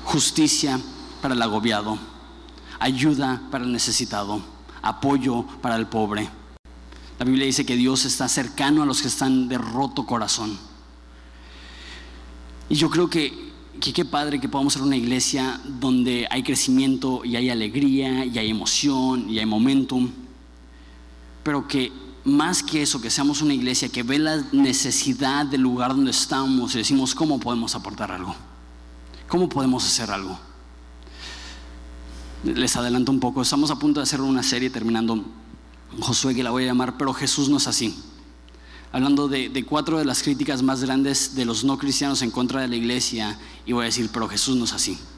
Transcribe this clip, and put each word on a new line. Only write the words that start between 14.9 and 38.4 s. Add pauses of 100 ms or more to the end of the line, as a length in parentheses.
iglesia
donde
hay
crecimiento
y
hay
alegría
y
hay
emoción
y
hay
momentum, (1300)
pero
que (320)
más
que
eso,
que
seamos
una
iglesia
que
ve
la
necesidad
del
lugar
donde
estamos
y
decimos,
"¿Cómo
podemos
aportar
algo? (920)
¿Cómo
podemos
hacer
algo?". (2000)
Les
adelanto
un
poco,
estamos
a
punto
de
hacer
una
serie
terminando (760)
Josué
que
la
voy
a
llamar
Pero
Jesús
no
es
así. (960)